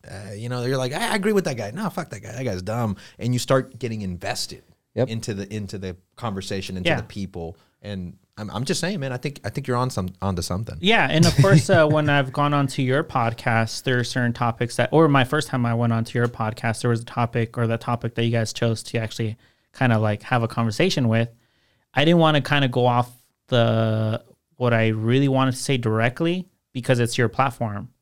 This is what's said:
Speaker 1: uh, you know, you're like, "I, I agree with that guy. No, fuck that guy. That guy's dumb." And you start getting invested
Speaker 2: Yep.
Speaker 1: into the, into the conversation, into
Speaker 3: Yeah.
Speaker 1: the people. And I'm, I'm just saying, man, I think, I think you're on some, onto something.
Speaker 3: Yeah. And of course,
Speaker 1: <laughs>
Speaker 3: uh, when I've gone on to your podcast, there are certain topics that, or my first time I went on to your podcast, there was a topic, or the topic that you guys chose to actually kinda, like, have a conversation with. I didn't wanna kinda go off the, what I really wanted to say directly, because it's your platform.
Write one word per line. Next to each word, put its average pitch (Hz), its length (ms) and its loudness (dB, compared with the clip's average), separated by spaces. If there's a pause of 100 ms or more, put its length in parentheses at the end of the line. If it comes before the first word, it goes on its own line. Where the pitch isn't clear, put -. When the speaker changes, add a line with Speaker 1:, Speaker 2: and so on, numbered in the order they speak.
Speaker 1:
uh, 104 240 -14
you 110 160 -10
know, 123 140 -4
you're 131 140 0
like, 127 160 -2
"I, 226 180 -2
I 214 40 0
agree 214 180 0
with 196 120 2
that 139 120 -4
guy. 104 140 -6
No, 185 180 -4
fuck - 200 -8
that 101 120 -14
guy. 107 100 -14
That 131 120 -8
guy's 95 180 -2
dumb." 107 340 -2 (240)
And 123 140 -2
you 123 60 0
start 131 400 0
getting 113 220 -6
invested 92 640 -6 (320)
Speaker 2:
Yep. 123 140 0
Speaker 1:
into 113 240 -6
the, 101 200 -8
into 107 240 -8
the 92 200 -8 (180)
conversation, 95 640 -8
into 92 120 0
Speaker 3:
Yeah. 156 80 2
Speaker 1:
the 110 60 -6
people. 90 540 -10 (240)
And 95 360 -10 (200)
I'm, 107 120 -10
I'm 107 160 -6
just - 140 -2
saying, 190 220 -4
man, 135 100 -6
I 123 60 -6
think, 143 260 -8
I 101 60 -6
think 131 180 -8
you're 123 100 0
on 127 120 0
some, 92 200 -4 (120)
onto 95 200 -2
something. 92 380 -6
Speaker 3:
Yeah. 185 300 2
And 160 160 6
of 170 120 4
course, 143 320 6
Speaker 1:
<laughs> 185 80 6
Speaker 3:
uh, 160 100 8
when 151 220 2
I've 139 220 2
gone 147 220 0
on 139 140 2
to 135 140 -4
your 131 220 2
podcast, 113 800 0
there 127 160 0
are 120 40 0
certain 120 300 0
topics 120 440 -2
that, 120 140 2
or 160 180 6
my 135 160 4
first 151 240 -2
time 123 160 0
I 117 80 0
went 117 200 2
on 113 120 0
to - 120 -6
your 120 120 2
podcast, 113 520 -4
there 123 100 0
was 113 100 0
a 117 40 -14
topic, 120 520 -2
or 117 100 0
the 113 100 0
topic 117 380 -4
that 117 80 0
you 117 80 0
guys 117 220 -2
chose 113 300 -2
to - 160 -6
actually 110 380 -6 (400)
kinda, 117 220 4
like, 107 240 0
have 123 200 0
a 113 40 0
conversation 123 640 0
with. 117 200 2 (640)
I 139 120 2
didn't 170 140 6
wanna 151 220 4
kinda 143 280 2
go 123 160 2
off 123 260 2 (360)
the, 113 760 2 (340)
what 120 180 2
I 113 140 4
really 113 400 2
wanted 131 240 2
to 127 60 -4
say 139 200 -2
directly, 120 680 0 (260)
because 127 260 0
it's 117 180 0
your 120 120 2
platform. 117 600 -4 (120)